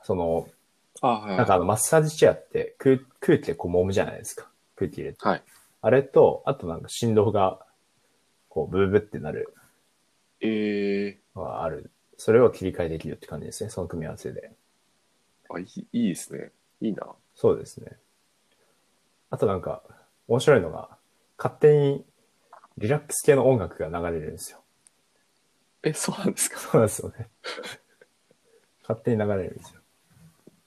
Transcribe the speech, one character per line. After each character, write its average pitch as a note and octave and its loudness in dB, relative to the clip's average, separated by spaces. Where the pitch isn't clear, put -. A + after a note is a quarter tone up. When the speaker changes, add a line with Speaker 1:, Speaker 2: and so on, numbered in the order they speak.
Speaker 1:
そ G#2 -4
の、 E2 -2
Speaker 2:
あ、 C3+ 0
は A2 0
い G#2 -10
は F#2+ -4
い。 - 0
Speaker 1:
な - 2
ん - 2
か G2 4
あ F#2 4
の、 E2+ -2
マ G#2 2
ッ - -2
サ - 2
ー D#3 8
ジ D#3 -4
チ C#3+ 6
ェ - 8
ア - -6
っ - -12
て、 - -6
空-、 C3 4
空 - 4
気 - -8
で - -4
こ - -8
う F2 -4
揉 F2+ 4
む F#2+ -2
じ G2 4
ゃ - -2
な - -8
い - -14
で - -16
す - -14
か。 - -18
空 F2+ -4
気 - -12
入 D2+ -8
れ - -10
て。 - -20
Speaker 2:
は G2 0
い。 - -10
Speaker 1:
あ A2 4
れ C3 6
と、 C#3 4
あ C#3 -2
と - -12
な E2 -6
ん - -14
か - -16
振 A2+ -2
動 G#2+ 4
が、 F#2+ 2
こ D#2 -4
う、 - -4
ブ F#2+ 2
ー F#2 0
ブ G2+ 4
ー - 4
っ - -18
て - -12
な D2+ -8
る - -8
Speaker 2:
え G#2+ -4
ー。 G2+ -2
Speaker 1:
の F#2+ -10
が - -8
あ D#2+ -4
る。 C#2+ -10
そ - 0
れ A#2+ 8
を A2 6
切 - -10
り F#2 -2
替 F2 -6
え D#2+ -4
で D#2+ -8
き D#2+ -12
る D2+ -10
っ - -14
て - -20
感 D2+ -12
じ D#2 -12
で - -14
す - -12
ね。 G2+ -10
そ F#2+ -8
の E2+ -8
組 E2+ -8
み D#2+ -8
合 D#2+ -10
わ - -14
せ - -12
で。 - -16
Speaker 2:
あ、 F2 -12
い F#2 -10
い、 - -16
い A#2+ 0
い - 2
で D#2+ -2
す - -14
ね。 - -14
い A2+ -4
い G2 -4
な。 - -10
Speaker 1:
そ G2 2
う A#1+ 0
で - -14
す - -20
ね。 - -20
あ C#3 -8
と B2+ 2
な G2 0
ん F2+ -6
か、 - -10
面 A#2+ 0
白 C#3 6
い F#2+ 4
の D#2 -6
が、 - -16
勝 - -4
手 D3+ 6
に C#3+ 0
リ G#2 -4
ラ C#3+ 2
ッ - -8
ク - -14
ス - -6
系 D3 8
の C3 4
音 B2+ 4
楽 F2 -4
が D#2 -4
流 E2+ -6
れ D#2+ -6
る - -10
ん - -10
で E2 -14
す - -16
よ。 - -20
Speaker 2:
え、 D#3 0
そ - -6
う - -10
な F#3+ -6
ん G3+ 2
で - -12
す - -2
か？ - -14
Speaker 1:
そ - 0
う A#2 6
な A2 6
ん - 2
で - -4
す - -10
よ - -10
ね。 - -12
<laughs> - -20
勝 A2 -4
手 A#2+ 0
に - 2
流 G#2 0
れ G2 -2
る - -10
ん - -16
で - -16
す - -20
よ。 - -20